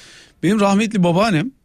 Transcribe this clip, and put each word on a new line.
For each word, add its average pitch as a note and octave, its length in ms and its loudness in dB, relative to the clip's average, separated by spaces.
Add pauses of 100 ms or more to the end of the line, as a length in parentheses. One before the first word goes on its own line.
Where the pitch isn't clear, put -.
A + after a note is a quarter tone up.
(420)
Benim G#3 180 0
rahmetli G3+ 440 0
babaannem, F#3 460 0 (140)